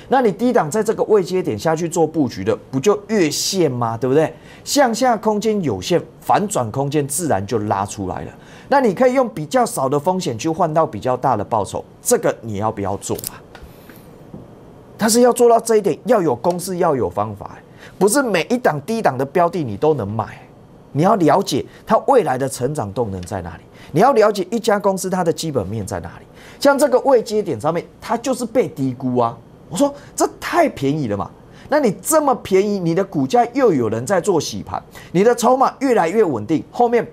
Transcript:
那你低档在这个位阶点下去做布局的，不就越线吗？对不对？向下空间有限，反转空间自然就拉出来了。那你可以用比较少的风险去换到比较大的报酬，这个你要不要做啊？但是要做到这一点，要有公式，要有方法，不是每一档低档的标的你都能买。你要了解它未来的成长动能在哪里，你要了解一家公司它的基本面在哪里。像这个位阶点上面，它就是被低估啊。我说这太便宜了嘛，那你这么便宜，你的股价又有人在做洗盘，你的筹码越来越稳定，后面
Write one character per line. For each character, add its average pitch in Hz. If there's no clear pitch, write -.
那 262
你 220
低 233
档 165
在 214
这 220
个 -
位 202
阶 185
点 135
下 160
去 165
做 165
布 151
局 98
的， -
不 135
就 202
越 190
线 165
吗？ 117
对 127
不 127
对？ 156
向 262
下 240
空 214
间 214
有 104
限， 165
反 165
转 127
空 139
间 139
自 156
然 101
就 117
拉 104
出 101
来 87
了。 -
那 277
你 208
可 254
以 247
用 254
比 156
较 247
少 156
的 143
风 185
险 143
去 156
换 160
到 160
比 104
较 127
大 127
的 101
报 104
酬， 87
这 -
个 147
你 107
要 107
不 101
要 98
做 101
啊？ -
但 208
是 233
要 240
做 240
到 226
这 226
一 220
点， 185
要 220
有 151
公 180
式， 180
要 170
有 107
方 101
法， -
不 196
是 277
每 190
一 247
档 151
低 226
档 131
的 123
标 170
的 170
你 104
都 151
能 113
买。 107
你 143
要 202
了 170
解 127
它 226
未 254
来 131
的 135
成 -
长 113
动 110
能 92
在 92
哪 87
里， -
你 147
要 254
了 220
解 196
一 233
家 208
公 196
司 185
它 185
的 165
基 160
本 107
面 104
在 90
哪 85
里。 -
像 277
这 285
个 247
位 254
阶 208
点 131
上 151
面， 170
它 226
就 254
是 254
被 220
低 135
估 123
啊。 117
我 160
说 285
这 349
太 320
便 139
宜 131
了 101
嘛， 95
那 302
你 233
这 311
么 277
便 190
宜， 208
你 165
的 190
股 143
价 240
又 254
有 117
人 113
在 185
做 175
洗 101
盘， -
你 175
的 240
筹 247
码 254
越 262
来 175
越 214
稳 117
定， 139
后 240
面 233